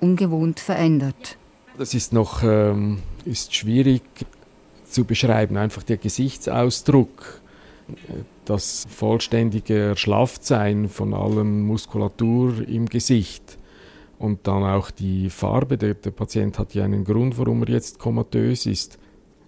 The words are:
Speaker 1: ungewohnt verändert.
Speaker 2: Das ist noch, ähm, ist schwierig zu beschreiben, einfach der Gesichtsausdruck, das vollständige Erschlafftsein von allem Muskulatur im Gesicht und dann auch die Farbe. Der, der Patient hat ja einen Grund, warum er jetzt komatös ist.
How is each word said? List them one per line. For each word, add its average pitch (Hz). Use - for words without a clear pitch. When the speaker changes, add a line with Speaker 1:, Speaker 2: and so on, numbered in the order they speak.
Speaker 1:
ungewohnt 170
verändert. 160
Speaker 2:
Das 127
ist -
noch, 113
ähm, 104
ist -
schwierig 127
zu 127
beschreiben, 110
einfach 107
der 113
Gesichtsausdruck, 127
das -
vollständige 110
Erschlafftsein 104
von 101
allem 104
Muskulatur 113
im 117
Gesicht -
und 104
dann 98
auch 98
die 95
Farbe. 120
Der, 104
der -
Patient -
hat 98
ja 101
einen 101
Grund, 117
warum 117
er 117
jetzt -
komatös 117
ist. -